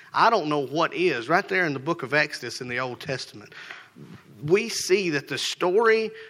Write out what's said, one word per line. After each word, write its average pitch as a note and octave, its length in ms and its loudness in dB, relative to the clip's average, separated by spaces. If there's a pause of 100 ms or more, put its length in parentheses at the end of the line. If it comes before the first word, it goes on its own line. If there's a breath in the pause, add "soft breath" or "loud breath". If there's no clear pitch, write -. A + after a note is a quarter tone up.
(120 loud breath)
I F3+ 180 6
don't F3+ 180 2
know D3+ 120 2
what C#3+ 340 0
is. C3+ 340 0
Right F#3 200 4
there F#3 180 2
in D3 80 0
the C3+ 60 -6
book D#3+ 240 -4
of B2 100 -2
Exodus C#3+ 460 -2
in B2 80 -8
the B2 100 -4
Old B2+ 220 -4
Testament, A#2 520 -8 (920 loud breath)
we G#3 240 4
see F#3 420 0
that C#3+ 160 0
the B2+ 120 -4
story, A3 760 2 (180 loud breath)